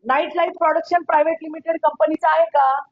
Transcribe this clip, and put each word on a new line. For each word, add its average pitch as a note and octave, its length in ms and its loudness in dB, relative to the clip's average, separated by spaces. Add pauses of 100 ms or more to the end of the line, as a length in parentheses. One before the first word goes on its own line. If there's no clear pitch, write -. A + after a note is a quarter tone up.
नाईट C4 300 0
लाईफ F4 220 0
प्रोडक्शन E4 460 0
प्रायव्हेट D#4+ 400 2
लिमिटेड D#4+ 400 -8
कंपनीचं D#4 440 0
आहे D#4+ 200 4
का C#4 200 2 (240)